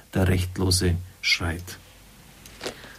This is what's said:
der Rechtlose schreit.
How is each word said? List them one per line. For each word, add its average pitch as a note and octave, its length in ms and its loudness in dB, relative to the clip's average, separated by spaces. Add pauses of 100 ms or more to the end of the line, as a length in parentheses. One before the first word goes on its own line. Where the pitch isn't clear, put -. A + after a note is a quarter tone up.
(160)
der F#2 140 4
Rechtlose F2+ 640 2 (260)
schreit. F2 560 -2 (1200)